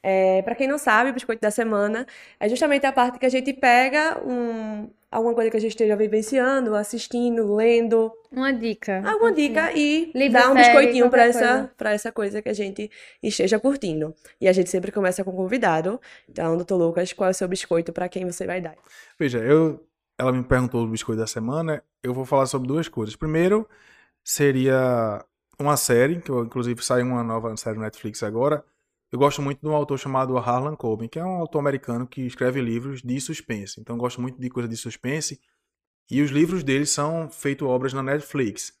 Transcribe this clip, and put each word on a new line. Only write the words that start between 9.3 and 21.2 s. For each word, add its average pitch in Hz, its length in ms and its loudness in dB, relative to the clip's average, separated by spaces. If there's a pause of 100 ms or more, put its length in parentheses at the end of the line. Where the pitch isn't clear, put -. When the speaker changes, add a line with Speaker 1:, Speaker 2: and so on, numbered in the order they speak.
Speaker 2:
Assim, 294 160 2
Speaker 1:
dica 311 260 0
e 311 400 2
Speaker 2:
livro, 262 260 2
Speaker 1:
dá 254 100 6
um 277 40 6
Speaker 2:
série, 247 120 10
Speaker 1:
biscoitinho 240 440 8
pra 247 140 8
Speaker 2:
qualquer 240 40 8 (100)
Speaker 1:
essa, 240 160 4
Speaker 2:
coisa. 262 220 -2
Speaker 1:
pra 220 160 -4
essa 214 200 -4
coisa 208 300 -6
que 208 60 -6
a 214 60 -2
gente 202 360 -8 (320)
esteja 214 360 0
curtindo. 175 560 -2 (260)
E 190 80 4
a 185 40 6
gente 185 180 2
sempre 190 220 -2
começa 190 320 -2
com 190 60 -8
o 185 60 -10
convidado. 190 640 -2 (280)
Então, 165 280 -4
doutor 180 200 -2
Lucas, 175 360 0
qual 190 160 -2
é 190 40 0
o - 20 0
seu 185 140 -4
biscoito, 170 440 -4
pra 180 160 -6
quem 185 160 -8
você 180 220 -8
vai 180 160 -6
dar? 160 140 -14 (420)
Speaker 3:
Veja, 123 220 -2
eu, 147 440 4 (320)
ela 127 160 0
me 127 120 -2
perguntou 123 400 0
o 113 40 -4
biscoito 110 320 -4